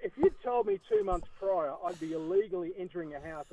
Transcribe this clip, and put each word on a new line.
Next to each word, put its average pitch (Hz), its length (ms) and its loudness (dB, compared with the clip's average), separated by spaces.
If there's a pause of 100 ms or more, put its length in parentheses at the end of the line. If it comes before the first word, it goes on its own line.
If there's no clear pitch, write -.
if 190 140 -2
you'd 349 260 6
told 240 240 2
me 196 220 2
two 214 160 4
months 185 240 0 (100)
prior 180 340 2 (140)
I'd 175 140 -4
be 160 140 -4
illegally 175 640 0
entering 175 360 -8
a 143 60 -8
house 156 320 -10